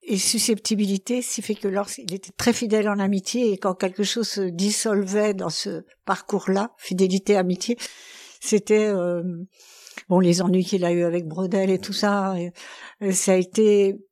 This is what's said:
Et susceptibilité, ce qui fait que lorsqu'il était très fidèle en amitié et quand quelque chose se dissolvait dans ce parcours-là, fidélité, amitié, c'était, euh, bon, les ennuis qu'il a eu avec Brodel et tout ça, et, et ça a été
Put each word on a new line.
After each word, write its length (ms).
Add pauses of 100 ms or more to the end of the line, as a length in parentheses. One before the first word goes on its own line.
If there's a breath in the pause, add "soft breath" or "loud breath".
Et 120
susceptibilité, 1040
ce 140
qui 60
fait 120
que 140
lorsqu'il 440
était 240
très 180
fidèle 340
en 100
amitié 540
et 60
quand 160
quelque 280
chose 260
se 120
dissolvait 920
dans 160
ce 340 (220)
parcours-là, 720
fidélité, 580
amitié, 400 (640 loud breath)
c'était, 480
euh, 340 (840 loud breath)
bon, 100
les 240
ennuis 220
qu'il 220
a 40
eu 140
avec 240
Brodel 420
et 80
tout 140
ça, 440
et, 160 (480 loud breath)
et 120
ça 200
a 40
été 640 (140)